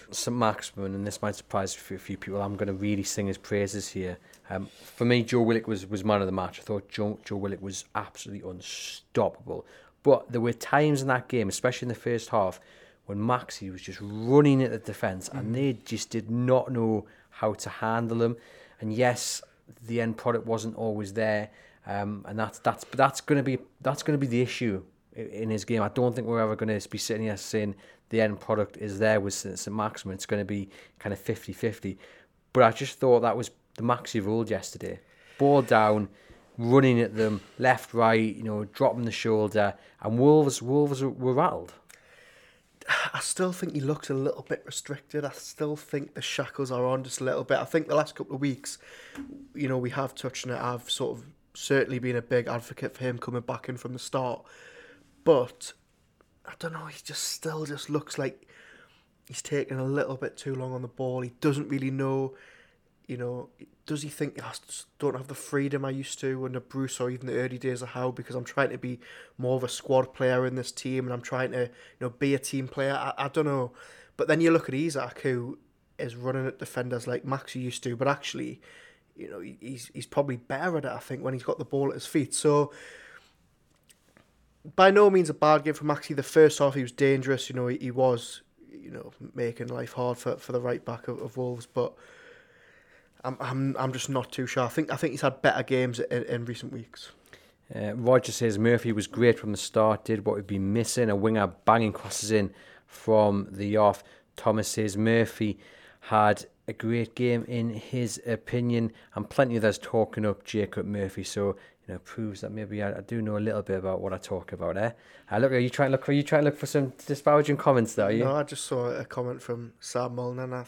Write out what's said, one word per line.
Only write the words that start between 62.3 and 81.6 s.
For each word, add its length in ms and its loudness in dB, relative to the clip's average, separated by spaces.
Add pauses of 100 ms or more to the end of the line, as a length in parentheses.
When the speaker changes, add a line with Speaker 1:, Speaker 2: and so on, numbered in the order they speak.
Speaker 2:
you 100 -8
know, 320 -8 (380)
does 140 -6
he 80 -10
think, 340 -6
"I 60 -10
s-, 380 -14 (100)
don't 180 -2
have 120 -10
the 80 -12
freedom 500 -2
I 60 -2
used 300 -6
to 220 -2
under 160 -6
Bruce 400 -6
or 120 0
even 160 -8
the 100 -2
early 220 -2
days 240 -2
of 60 -10
Howe 200 -2
because 260 -8
I'm 80 -4
trying 280 0
to 80 -8
be 200 -8 (380)
more 200 0
of 60 -2
a 60 -2
squad 420 2
player 360 2
in 80 -2
this 160 -6
team 340 -2
and 80 -4
I'm 80 -6
trying 300 -2
to, 140 0
you 40 -4 (320)
know, 80 -2
be 240 0
a 60 2
team 280 -4
player"? 260 -2
I, 200 -4 (120)
I 20 -2
don't 180 2
know. 280 0 (440)
But 100 0
then 140 4
you 80 8
look 200 4
at 40 -4
Isak, 480 -4
who 380 -2 (400)
is 160 -8
running 320 -4
at 100 -6
defenders 480 -6
like 200 -4
Maxi 360 -6
used 220 -6
to, 120 -4
but 120 -2
actually, 520 -4 (560)
you 140 -16
know, 100 -12
he, 220 -14
he's, 320 -14
he's 140 -12
probably 300 -2
better 400 -4
at 80 -4
it, 60 -6
I 60 -8
think, 260 -10
when 120 -2
he's 80 -8
got 160 -2
the 60 -8